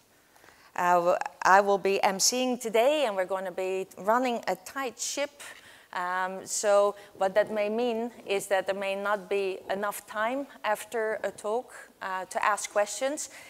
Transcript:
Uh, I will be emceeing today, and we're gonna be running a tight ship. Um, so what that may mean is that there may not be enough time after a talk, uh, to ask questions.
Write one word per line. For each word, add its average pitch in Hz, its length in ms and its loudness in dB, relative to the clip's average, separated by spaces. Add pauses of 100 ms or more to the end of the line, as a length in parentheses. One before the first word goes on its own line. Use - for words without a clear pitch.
(760)
Uh, 175 400 4 (280)
I 190 180 10
will 202 160 4
be 196 260 0
emceeing 247 560 2
today, 247 460 2
and 208 100 -2
we're 190 80 0
gonna 190 300 -6
be 190 340 -4 (100)
running 233 520 0
a 185 80 -2
tight 269 420 -8
ship. - 420 -6 (520)
Um, 185 520 -4
so 202 520 4 (200)
what 190 180 2
that 202 160 2
may 208 180 -2
mean 233 420 -2 (140)
is 196 220 -2
that 190 180 0
there 190 100 -2
may 196 200 -4
not 202 340 -2
be 196 300 -2 (100)
enough 196 380 -4
time 240 400 -4 (180)
after 220 580 -2
a 196 80 -2
talk, 220 400 -6 (300)
uh, 185 240 -6
to - 180 -6
ask 202 260 0
questions. 262 600 -2 (200)